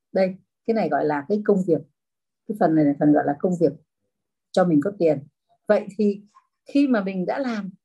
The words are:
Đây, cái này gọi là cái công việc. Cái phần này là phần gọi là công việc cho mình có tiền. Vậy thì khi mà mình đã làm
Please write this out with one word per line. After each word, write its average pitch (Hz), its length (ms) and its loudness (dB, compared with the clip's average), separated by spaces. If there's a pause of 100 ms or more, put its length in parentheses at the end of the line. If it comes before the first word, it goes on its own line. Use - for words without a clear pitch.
(120)
Đây, 190 240 0 (320)
cái 226 60 0
này 196 160 -2
gọi 143 160 0
là 147 240 -2
cái 208 160 -2
công 190 220 2
việc. 160 140 2 (680)
Cái 214 120 -8
phần 160 160 2
này 156 100 4
là 143 140 2
phần 151 140 4
gọi 143 120 2
là 143 140 -2
công 180 200 -2
việc 160 140 2 (800)
cho 185 140 2
mình 160 180 2
có 202 160 -4
tiền. 156 200 2 (480)
Vậy 208 200 0 (100)
thì 208 240 0 (440)
khi 285 220 0
mà 226 160 0
mình 190 220 -4
đã 240 140 0
làm 220 300 -6 (160)